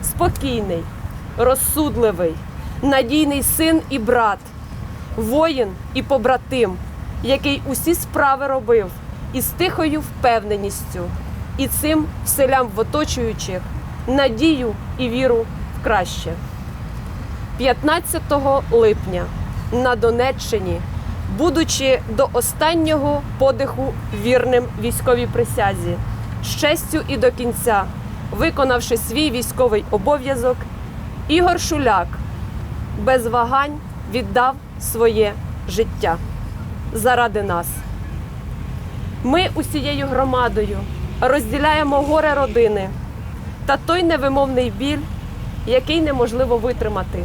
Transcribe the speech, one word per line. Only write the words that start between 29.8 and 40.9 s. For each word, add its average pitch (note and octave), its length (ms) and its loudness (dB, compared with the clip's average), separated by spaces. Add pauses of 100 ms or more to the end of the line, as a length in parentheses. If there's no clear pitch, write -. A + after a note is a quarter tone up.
обов'язок, B3+ 640 2 (720)
Ігор F4 320 4
Шуляк A#3+ 480 2 (960)
без B3+ 240 4
вагань C4 500 2 (340)
віддав B3 440 2 (260)
своє A3 520 2 (360)
життя F#3 480 0 (760)
заради A3+ 500 2
нас. F3 240 -2 (1600)
Ми E4 320 2
усією C#4+ 520 -2
громадою B3 720 0 (440)